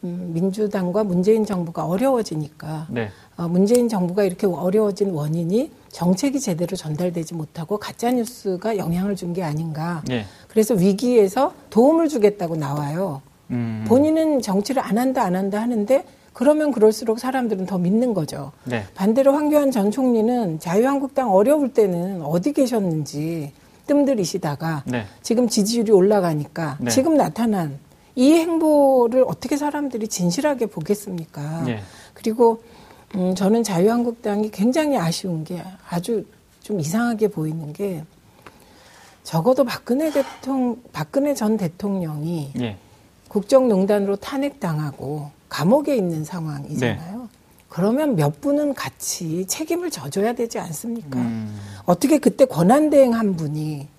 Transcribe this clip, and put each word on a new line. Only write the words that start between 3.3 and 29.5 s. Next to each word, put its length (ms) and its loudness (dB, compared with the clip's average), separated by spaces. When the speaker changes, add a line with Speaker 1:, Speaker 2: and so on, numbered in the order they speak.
Speaker 1:
어, 100 -4
문재인 420 4
정부가 340 0
이렇게 220 -2
어려워진 680 0
원인이 600 -2
정책이 520 0
제대로 340 -4
전달되지 600 -4
못하고 420 -8
가짜뉴스가 1000 -4
영향을 380 -2
준 180 -6
게 100 -4
아닌가. 640 -4
Speaker 2:
네. 180 -2
Speaker 1:
그래서 240 2
위기에서 800 4
도움을 400 6
주겠다고 480 2
나와요. 640 -4
Speaker 2:
음. 360 -4
Speaker 1:
본인은 540 4
정치를 420 0
안 140 0
한다, 260 0
안 120 0
한다 260 -2
하는데, 420 0
그러면 380 2
그럴수록 480 2
사람들은 480 -2
더 100 -4
믿는 360 2
거죠. 380 -4
Speaker 2:
네. 180 -4
Speaker 1:
반대로 380 4
황교안 380 2
전 200 2
총리는 680 0
자유한국당 720 0
어려울 400 4
때는 500 0
어디 300 0
계셨는지 1000 -2
뜸들이시다가 1000 0
Speaker 2:
네. 180 -4
Speaker 1:
지금 260 0
지지율이 440 0
올라가니까 880 2
Speaker 2:
네. 100 -2
Speaker 1:
지금 280 4
나타난 600 0
이 180 6
행보를 960 4
어떻게 300 -4